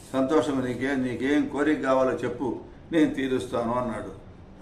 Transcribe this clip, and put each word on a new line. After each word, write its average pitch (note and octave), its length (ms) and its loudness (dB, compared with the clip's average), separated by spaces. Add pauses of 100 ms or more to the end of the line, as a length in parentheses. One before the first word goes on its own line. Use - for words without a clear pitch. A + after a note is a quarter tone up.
(120)
సంతోషం, C3+ 520 2
నీకేం, B2+ 380 -2
నీకేం B2+ 460 0
కోరిక C#3+ 340 0
కావాలో C3 300 4
చెప్పు, A#2+ 440 -4 (360)
నేను D3+ 220 4
తీరుస్తాను" B2+ 580 -2
అన్నాడు. A2 380 -4 (520)